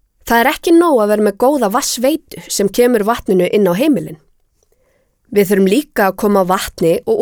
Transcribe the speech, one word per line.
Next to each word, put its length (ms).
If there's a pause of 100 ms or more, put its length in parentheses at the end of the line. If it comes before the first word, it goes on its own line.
(260)
Það 160
er 80
ekki 240
nóg 300
að 80
vera 160
með 140
góða 320
vatnsveitu 760
sem 240
kemur 320
vatninu 480
inn 160
á 80
heimilin. 400 (1120)
Við 220
þurfum 180
líka 380
að 160
koma 260
vatni 460 (100)
og 160